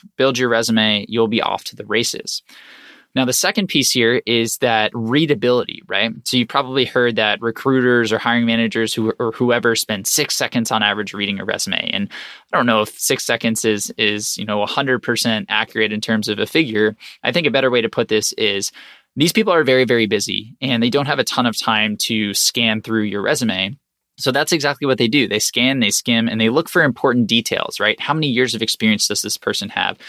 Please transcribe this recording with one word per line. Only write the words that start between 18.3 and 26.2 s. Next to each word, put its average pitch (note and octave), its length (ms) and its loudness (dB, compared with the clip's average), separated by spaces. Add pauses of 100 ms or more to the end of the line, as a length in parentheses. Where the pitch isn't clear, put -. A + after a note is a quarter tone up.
is G2+ 380 -2 (440)
these E3 180 2
people G#3 200 2
are D#3+ 100 4
very, C3 220 4
very A#2 200 4
busy G#2 560 -2
and A#2+ 220 0
they A#2+ 80 2
don't C#3 160 0
have C#3+ 120 0
a B2+ 40 2
ton B2 240 0
of A2 100 -2
time G#2+ 400 0
to G#2+ 380 -2
scan A2+ 480 0
through A2+ 200 0
your G2+ 200 -4
resume. G2+ 520 0 (420)
So C3 160 -2
that's C#3+ 180 0
exactly C#3+ 340 -2
what C3 120 2
they B2 100 2
do. A2+ 220 2
They G#2+ 100 0
scan, C3 400 0
they G#2 120 2
skim, A#2 360 0